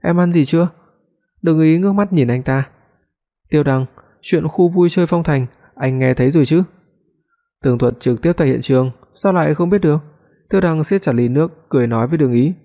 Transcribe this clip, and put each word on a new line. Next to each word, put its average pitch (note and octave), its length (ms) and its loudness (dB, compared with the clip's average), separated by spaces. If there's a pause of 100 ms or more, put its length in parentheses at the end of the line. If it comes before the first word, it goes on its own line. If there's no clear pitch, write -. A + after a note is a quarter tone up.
Em F3 180 0
ăn F3 120 2
gì E3 120 2
chưa?" E3+ 240 0 (720)
Đừng D#3+ 180 2
Ý D#3+ 180 4
ngước G3 160 0
mắt G3+ 180 -2
nhìn C#3+ 160 2
anh B2+ 140 -2
ta. C3+ 260 -2 (800)
"Tiêu D3+ 120 2
Đằng, C3 240 -2 (340)
chuyện D#3+ 280 -2
khu F3 200 0
vui F3 220 2
chơi F3+ 160 0
Phong E3+ 160 -2
Thành, C3+ 240 -2 (280)
anh C3 240 -4
nghe C3 160 0
thấy B2+ 160 0
rồi D3+ 160 2
chứ?" E3 160 2 (1000)
Tường B2 160 0
Thuật A#2+ 220 -2
trực B2 220 -2
tiếp E3 140 0
tại D#3 120 0
hiện C3 120 -2
trường, C3 300 0 (240)
sao G3 180 -2
lại D#3 220 0
không F3 160 -2
biết G3+ 100 0
được? D#3 200 0 (500)
Tiêu G3 100 0
Đăng D#3+ 240 0
siết G3 180 -2
chặt C3+ 120 -2
ly A#2+ 140 0
nước, D3+ 400 -4
cười B2 180 0
nói A#2 200 -2
với D#3+ 120 -2
Đường C3+ 140 2
Ý. C3 220 0 (100)